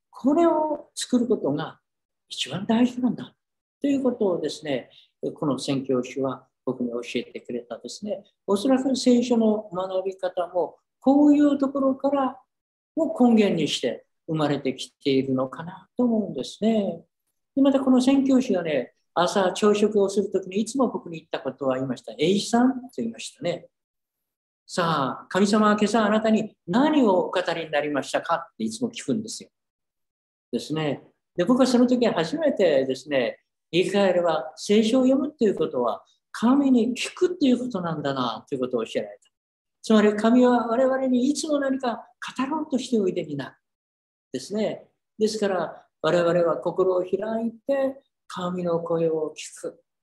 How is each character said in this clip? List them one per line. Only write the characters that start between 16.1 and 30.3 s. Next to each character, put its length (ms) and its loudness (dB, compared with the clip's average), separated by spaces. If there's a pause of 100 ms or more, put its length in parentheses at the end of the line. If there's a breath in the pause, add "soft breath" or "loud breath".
う 40 -10
ん 20 -12
で 100 -8
す 180 -14
ね。 400 0 (540)
で、 60 2
ま 100 6
た 80 2
こ 100 0
の 120 6
宣 240 4
教 140 4
師 140 0
が 80 0
ね、 320 -4 (220)
朝 360 2
朝 220 2
食 280 2
を 80 2
す 120 0
る 100 -6
と 80 -2
き 80 -6
に 140 -2
い 40 -4
つ 120 -6
も 100 2
僕 220 -8
に 80 -10
言 80 -16
っ 40 -20
た 100 -6
こ 120 -6
と 160 -6
は 80 2
言 80 -4
い 40 -4
ま 100 -6
し 60 -20
た。 160 -14
「エ 100 2
イ 100 2
ジ 80 -6
さ 160 2
ん」 240 2
と 100 -14
言 100 -4
い 20 -8
ま 100 -12
し 160 -16
た 80 -14
ね。 240 -6 (1000)
「さ 560 -2
あ、 60 -20
神 180 2
様 200 4
は 60 4
今 120 2
朝 200 2
あ 40 2
な 120 2
た 80 0
に 260 0 (120)
何 340 4
を 240 4
お 60 -8
語 100 0 (120)
り 120 -6
に 60 -14
な 100 2
り 80 -4
ま 140 -2
し 80 -12
た 100 0
か」 140 -2 (180)
っ 20 -20
て 80 -8
い 60 -4
つ 120 -10
も 100 -4
聞 120 -16
く 100 -2
ん 100 -2
で 60 -12
す 140 -14
よ。 60 -20 (1000)